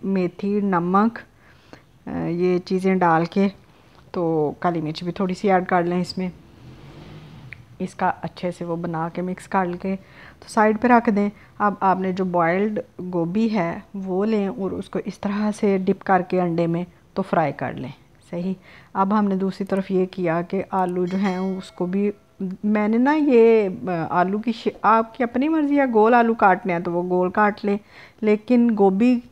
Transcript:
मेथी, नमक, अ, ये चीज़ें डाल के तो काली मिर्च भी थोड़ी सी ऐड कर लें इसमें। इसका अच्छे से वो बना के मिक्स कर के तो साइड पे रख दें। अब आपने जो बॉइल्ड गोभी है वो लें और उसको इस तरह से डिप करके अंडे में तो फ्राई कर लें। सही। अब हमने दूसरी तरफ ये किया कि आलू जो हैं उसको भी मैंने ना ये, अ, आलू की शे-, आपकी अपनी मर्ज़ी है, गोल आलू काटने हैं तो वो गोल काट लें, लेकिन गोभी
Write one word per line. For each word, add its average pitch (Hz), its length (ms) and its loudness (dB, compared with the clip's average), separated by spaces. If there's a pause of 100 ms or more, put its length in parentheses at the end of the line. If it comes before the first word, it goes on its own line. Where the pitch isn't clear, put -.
मेथी, 196 560 -2
नमक, 196 580 2 (880)
अ, - 20 -8
ये 175 480 -2
चीज़ें 185 400 0
डाल 170 280 4
के 196 220 0 (680)
तो 160 480 0
काली 170 180 0
मिर्च 156 240 -8
भी 175 80 -4
थोड़ी 185 220 -4
सी 208 140 -2
ऐड 185 180 2
कर 180 180 0
लें 175 160 -2
इसमें। 180 320 -6 (1500)
इसका 185 280 -4
अच्छे - 440 -6
से 175 120 -12
वो 170 120 -4
बना 170 320 -4
के 170 140 -8
मिक्स 180 240 -8
कर 180 300 -2
के 190 200 -4 (460)
तो - 60 -20
साइड 214 300 2
पे 240 100 2
रख 240 220 4
दें। 202 200 2 (300)
अब 202 220 0
आपने 185 300 2
जो 190 120 -2
बॉइल्ड 180 560 0 (200)
गोभी 180 480 -2
है 190 360 -4 (120)
वो 190 280 -2
लें 214 240 0
और 185 260 -6
उसको 190 240 -6
इस - 220 -8
तरह 208 300 -2
से 202 280 0
डिप 190 240 -2
करके 185 360 0
अंडे 170 280 0
में 170 200 -2 (300)
तो 190 60 -2
फ्राई 160 300 0
कर - 220 -8
लें। 139 200 -12 (360)
सही। 180 260 -6 (380)
अब 196 180 0
हमने 208 240 2
दूसरी 190 300 -4
तरफ 190 240 -4
ये 185 160 2
किया 175 360 -2
कि 180 200 -4 (100)
आलू 180 340 -2
जो 185 120 -4
हैं 190 400 -2
उसको - 280 -8
भी 196 260 -2 (520)
मैंने 208 340 0
ना 254 140 2
ये, 226 540 4 (220)
अ, 170 240 -4
आलू 185 260 0
की 226 140 -2
शे-, - 320 -6
आपकी 226 400 2
अपनी 254 240 0
मर्ज़ी 294 280 2
है, 269 140 2
गोल 220 240 4
आलू 233 200 4
काटने 190 380 2
हैं 170 100 -2
तो 180 80 -4
वो 175 120 0
गोल 180 280 0
काट 208 340 0
लें, 202 140 0 (440)
लेकिन 226 520 2
गोभी 202 580 4